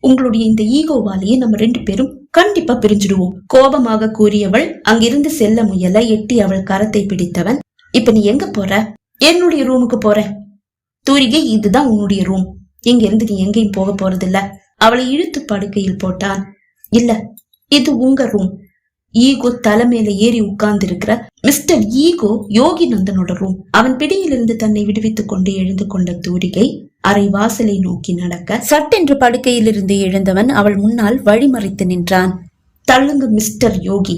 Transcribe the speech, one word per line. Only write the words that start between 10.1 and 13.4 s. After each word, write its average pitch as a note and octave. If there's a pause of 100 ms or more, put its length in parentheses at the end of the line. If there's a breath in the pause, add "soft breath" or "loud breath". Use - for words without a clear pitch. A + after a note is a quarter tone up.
"தூரிகை, C4+
இதுதான் A3
உன்னுடைய G3+
ரூம். F#3+ (340)
இங்க A#3+
இருந்து G#3
நீ G3+
எங்கேயும் G3+